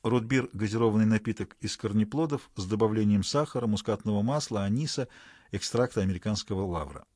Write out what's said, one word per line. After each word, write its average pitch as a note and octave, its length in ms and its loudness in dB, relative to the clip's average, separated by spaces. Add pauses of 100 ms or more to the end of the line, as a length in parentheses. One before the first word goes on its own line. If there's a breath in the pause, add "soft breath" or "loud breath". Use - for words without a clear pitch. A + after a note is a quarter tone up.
Рутбир — A#2+ 480 0
газированный G#2+ 540 2
напиток G#2+ 540 0
из - 160 -4
корнеплодов C3 760 0
с F#2+ 120 -6
добавлением G#2 560 2
сахара, C#3 420 -2
мускатного G#2+ 560 0
масла, A#2 420 -2
аниса, C3 440 -2 (440 loud breath)
экстракта A#2 500 -2
американского F#2+ 640 -2
лавра. D#2 520 -6